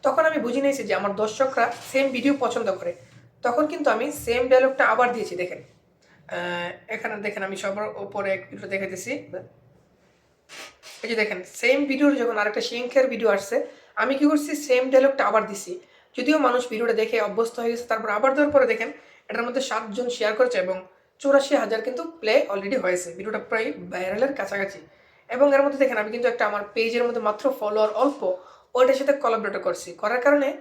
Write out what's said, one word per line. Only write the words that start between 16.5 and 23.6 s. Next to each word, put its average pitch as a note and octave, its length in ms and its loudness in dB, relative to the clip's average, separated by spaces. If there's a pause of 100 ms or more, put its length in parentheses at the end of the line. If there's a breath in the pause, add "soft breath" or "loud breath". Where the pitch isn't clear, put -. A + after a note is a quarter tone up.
ভিডিওটা A3+ 240 -2
দেখে A3 280 0
অভ্যস্ত G#3 380 -2
হয়ে A#3 120 -2
গেছে, A#3 200 -8
তারপর A3 180 -2
আবার A3 260 2
দেওয়ার D4 160 4
পরে C4 160 6
দেখেন, A3+ 220 -2 (400 loud breath)
এটার A#3 180 -4
মধ্যে B3 140 -2
সাতজন A3+ 480 -4
শেয়ার G#3+ 300 0
করেছে B3 180 2
এবং F#3 200 -2 (420 soft breath)
চুরাশি C#4 360 4
হাজার A3 260 0
কিন্তু B3 220 -6 (180)
প্লে G#3+ 140 2 (180)
already G3 300 -2
হয়েছে। F3+ 240 0 (100)
ভিডিওটা G#3 220 -6
প্রায় A3 280 -2 (240)